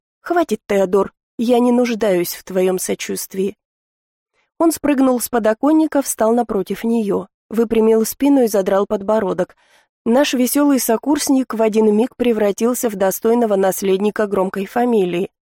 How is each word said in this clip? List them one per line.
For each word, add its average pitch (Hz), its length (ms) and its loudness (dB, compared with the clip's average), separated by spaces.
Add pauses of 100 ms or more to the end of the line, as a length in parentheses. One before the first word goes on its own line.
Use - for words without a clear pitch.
(220)
«Хватит, 339 460 -2
Теодор, 196 460 0 (240)
я 240 220 2
не 247 120 2
нуждаюсь 220 600 0
в - 100 -18
твоём 185 360 -2
сочувствии». 196 760 -8 (1040)
Он 330 120 2
спрыгнул 262 480 0
с - 100 -8
подоконника, 277 720 0
встал 226 320 0
напротив 208 500 -2
неё, 202 440 -2 (220)
выпрямил 220 560 2
спину 277 380 2
и 233 40 2
задрал 202 400 0
подбородок. 202 680 -2 (500)
Наш 254 280 2
весёлый 269 460 2
сокурсник 262 760 0
в 220 80 -2
один 214 340 2
миг 226 220 -2
превратился 233 720 0
в 214 60 -8
достойного 214 600 0
наследника 196 720 0
громкой 196 380 -4
фамилии. 202 680 -2 (180)